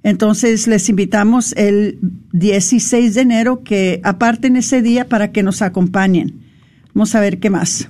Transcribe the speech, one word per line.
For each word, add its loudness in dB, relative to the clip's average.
Entonces, 0
les 2
invitamos 0
el 0
dieciséis 0
de 0
enero 0
que -2
aparten 0
ese 0
día 0
para -2
que 0
nos -2
acompañen. 0
Vamos 0
a 2
ver 0
qué 0
más. -4